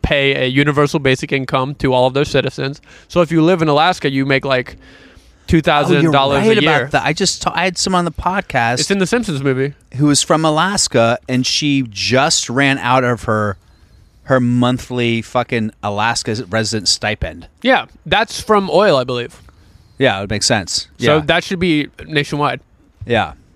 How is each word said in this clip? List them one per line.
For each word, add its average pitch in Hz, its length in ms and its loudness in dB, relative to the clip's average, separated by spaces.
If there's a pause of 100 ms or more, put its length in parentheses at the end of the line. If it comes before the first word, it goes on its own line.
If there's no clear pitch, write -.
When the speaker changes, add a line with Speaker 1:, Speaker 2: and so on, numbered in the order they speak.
Speaker 1:
pay 139 320 2
a 131 120 -2
universal 143 520 2
basic 139 320 0
income 135 440 -2
to 135 180 0
all 127 140 4
of 127 60 -2
their 143 120 0
citizens. 135 560 -4 (260)
So 175 140 2
if 160 100 0
you 160 100 4
live 165 220 2
in 160 40 2
Alaska, 156 440 2
you 135 140 0
make, 135 200 0
like, 127 300 -4 (720)
two 160 140 4
thousand 156 500 2
dollars 139 300 2
Speaker 2:
Oh, - 20 0
you're - 80 4
right - 80 4
Speaker 1:
a - 20 2
year. 156 200 2
Speaker 2:
about 135 100 -6
that. 143 140 0
I 151 80 0
just - 280 -4
ta-, - 140 -2
I 170 80 -2
had 185 120 -2
someone 190 240 0
on 175 60 0
the 165 60 -4
podcast 135 720 -2
Speaker 1:
It's 156 100 -4
in 196 80 0
The 185 80 0
Simpsons 180 340 -2
movie. 139 320 -2 (220)
Speaker 2:
who 139 100 2
was 143 160 2
from 160 240 0
Alaska, 156 720 0 (100)
and 127 160 0
she 139 460 0
just 110 640 0
ran 139 260 2
out 127 260 2
of 123 200 -2
her, 107 340 -2 (680)
her 131 140 2
monthly 123 840 0
fucking 117 480 -2 (100)
Alaska 107 540 -2 (140)
resident 107 380 -2
stipend. 87 600 -4 (160)
Speaker 1:
Yeah, 226 220 2 (200)
that's 202 340 -2
from 202 300 0
oil, 175 280 4
I 127 80 0
believe. 123 360 -8 (560)
Speaker 2:
Yeah, 110 240 2
it 101 80 -6
makes 104 160 -2
sense. - 420 -2 (120)
Speaker 1:
So 147 160 4
Speaker 2:
Yeah. 156 100 2
Speaker 1:
that 165 180 2
should 190 160 -6
be 156 280 0 (180)
nationwide. 147 540 -2 (480)
Speaker 2:
Yeah. 104 260 0 (220)